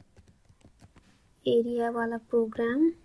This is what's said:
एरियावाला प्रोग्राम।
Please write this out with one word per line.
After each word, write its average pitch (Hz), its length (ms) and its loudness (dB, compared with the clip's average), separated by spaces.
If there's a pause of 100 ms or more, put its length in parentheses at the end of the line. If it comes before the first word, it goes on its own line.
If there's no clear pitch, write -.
(1500)
एरियावाला 233 720 0
प्रोग्राम। 233 760 0 (120)